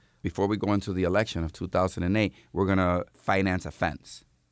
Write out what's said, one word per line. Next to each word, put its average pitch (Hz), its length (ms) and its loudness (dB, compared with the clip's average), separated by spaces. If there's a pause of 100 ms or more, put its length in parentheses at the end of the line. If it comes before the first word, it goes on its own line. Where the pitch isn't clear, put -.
(240)
"Before 95 240 0
we 107 100 0
go 101 160 0
into 98 200 0
the 92 100 0
election 90 400 0
of 82 100 -6
two 90 140 -8
thousand 92 360 0
and 92 140 2
eight, 104 160 2 (200)
we're 95 120 2
gonna 92 380 2 (100)
finance 95 540 0
a 73 40 -10
fence." - 520 -6 (280)